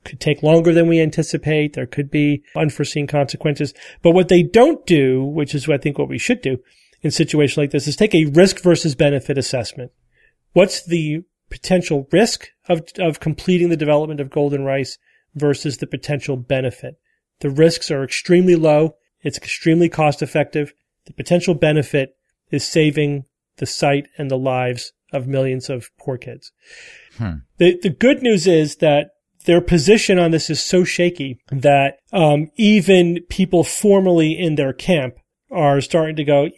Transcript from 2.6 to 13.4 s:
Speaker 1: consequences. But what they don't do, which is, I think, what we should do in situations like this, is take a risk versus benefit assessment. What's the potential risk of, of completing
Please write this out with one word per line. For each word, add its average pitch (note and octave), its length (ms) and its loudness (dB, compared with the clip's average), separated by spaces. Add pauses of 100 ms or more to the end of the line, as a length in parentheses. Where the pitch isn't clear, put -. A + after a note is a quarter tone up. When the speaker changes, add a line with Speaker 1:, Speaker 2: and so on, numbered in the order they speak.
Speaker 1:
consequences. C#3+ 640 -4 (280)
But E3+ 100 6
what F3+ 160 4
they F3 160 6
don't B3+ 420 4
do, C3+ 380 2
which D3 300 -6
is, C#3 140 -6
I D3+ 100 2
think, C#3+ 200 -4
what C#3 100 -2
we C3 80 -8
should A#3+ 240 -2
do C3 180 -4 (440)
in D#3 80 -2
situations D3+ 480 0
like D3 140 -2
this, D3 160 -2
is D3 80 -6
take G#3+ 180 0
a D#3+ 120 4
risk E3+ 340 4
versus E3 340 0
benefit C#3+ 420 -2
assessment. - 540 -8 (600)
What's - 340 2
the D#3+ 380 -4 (260)
potential - 640 -2
risk G#3 340 0 (220)
of, E3 160 -2 (140)
of E3 220 -4
completing F3 480 0